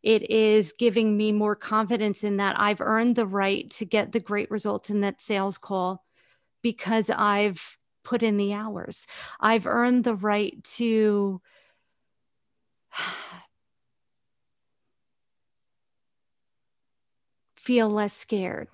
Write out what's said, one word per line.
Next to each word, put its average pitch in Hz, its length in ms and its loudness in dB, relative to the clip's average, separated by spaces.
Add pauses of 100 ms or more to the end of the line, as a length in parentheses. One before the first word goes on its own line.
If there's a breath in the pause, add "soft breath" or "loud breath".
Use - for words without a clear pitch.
It 214 280 2
is 214 440 4
giving 220 420 2
me 214 160 2
more 208 240 2
confidence 214 680 -2
in 202 140 0
that 196 220 0
I've 208 220 2
earned 226 340 2
the 233 100 2
right 196 460 -2
to - 140 -8
get 208 260 0
the 233 80 0
great 208 320 -4
results 208 380 -4
in 208 120 0
that 202 200 -2
sales 196 360 -2
call 185 460 -4 (580)
because 220 480 0
I've 202 680 0 (260)
put - 180 -2
in 214 160 2
the 202 160 0
hours. 208 540 -10 (320 loud breath)
I've 214 260 2
earned 240 380 2
the 233 120 0
right 208 460 -2 (140)
to 214 680 2 (1500 soft breath)
<sighs> - 100 -10 (4000 loud breath)
feel 233 340 2
less 208 240 -2
scared - 600 -6